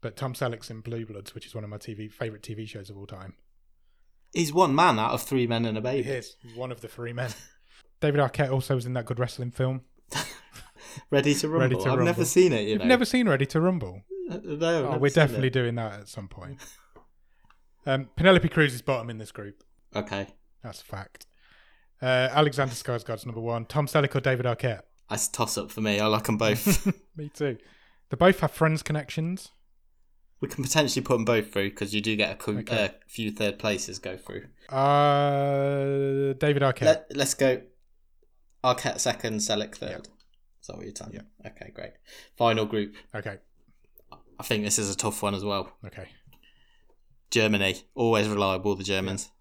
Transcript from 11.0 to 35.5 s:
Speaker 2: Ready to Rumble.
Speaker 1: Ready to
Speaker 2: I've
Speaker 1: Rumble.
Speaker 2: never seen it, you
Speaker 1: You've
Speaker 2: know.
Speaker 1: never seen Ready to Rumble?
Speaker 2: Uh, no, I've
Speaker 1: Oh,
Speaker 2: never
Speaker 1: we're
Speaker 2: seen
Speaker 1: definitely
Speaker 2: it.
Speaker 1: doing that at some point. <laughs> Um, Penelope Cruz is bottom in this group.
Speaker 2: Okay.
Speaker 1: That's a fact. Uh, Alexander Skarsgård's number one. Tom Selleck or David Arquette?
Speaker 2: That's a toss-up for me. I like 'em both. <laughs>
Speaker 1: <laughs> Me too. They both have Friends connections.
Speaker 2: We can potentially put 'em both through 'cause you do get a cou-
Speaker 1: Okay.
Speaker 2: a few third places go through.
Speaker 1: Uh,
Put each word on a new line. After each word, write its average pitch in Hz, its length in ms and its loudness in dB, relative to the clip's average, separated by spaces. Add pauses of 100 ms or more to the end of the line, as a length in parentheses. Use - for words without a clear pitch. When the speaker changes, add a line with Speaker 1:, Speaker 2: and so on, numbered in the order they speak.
Speaker 2:
Ready 143 240 4
to 151 140 -2
Rumble. 160 120 2
Speaker 1:
Ready 127 140 4
to 95 60 -2
Speaker 2:
I've - 60 0
Speaker 1:
Rumble. 135 180 4
Speaker 2:
never 170 200 2
seen 180 280 6
it, 113 100 2
you 208 60 -2
Speaker 1:
You've - 100 2
Speaker 2:
know. - 80 0
Speaker 1:
never 254 160 6
seen 247 240 2
Ready 139 200 4
to - 120 0
Rumble? 135 440 0 (280)
Speaker 2:
Uh, - 120 -8
no, 151 120 -6
I've 151 80 -2
Speaker 1:
Oh, 165 180 2 (100)
Speaker 2:
never 127 80 0
Speaker 1:
we're 139 100 4
Speaker 2:
seen 160 140 4
Speaker 1:
definitely 131 240 2
Speaker 2:
it. 127 60 0
Speaker 1:
doing 120 220 0
that 107 240 -6
at 98 80 -18
some 101 220 -12
point. 135 340 -14
<laughs> - 60 -20 (1160)
Um, 135 320 0
Penelope 170 320 6
Cruz 147 240 4
is 123 80 -8
bottom 120 280 -4
in 113 80 -10
this 110 140 -12
group. 101 320 -14 (320)
Speaker 2:
Okay. 98 320 -4 (340)
Speaker 1:
That's 110 200 -14
a - 40 -20
fact. - 400 -14 (760)
Uh, 127 300 2
Alexander 139 440 2
Skarsgård's 117 500 -6
number 113 140 -8
one. 117 260 -4
Tom 147 220 0
Selleck 143 280 2
or 139 40 4
David 127 260 0
Arquette? 117 360 -2 (280)
Speaker 2:
That's - 180 -4
a - 40 -6
toss-up - 400 -4
for - 100 -12
me. 104 180 2
I 107 80 2
like 110 220 2
'em 110 80 2
both. 113 480 2 (160)
<laughs> - 60 -20
Speaker 1:
<laughs> - 80 -20
Me 147 180 -10
too. 139 240 -2 (520)
They 127 80 -4
both 185 240 6
have 151 100 2
Friends 156 320 2
connections. 160 680 -4 (920)
Speaker 2:
We 139 80 -6
can - 140 -8
potentially 135 400 2
put 127 120 2
'em 113 100 0
both 113 280 2
through 101 180 -2
'cause 101 220 -6
you 104 80 0
do 110 160 0
get 104 160 0
a - 20 -10
cou- 104 240 -4
Speaker 1:
Okay. 110 260 -2
Speaker 2:
a - 240 -10
few 107 220 -6
third 107 260 -2
places 101 400 -4
go 92 200 -10
through. - 300 -14 (220)
Speaker 1:
Uh, 139 1600 2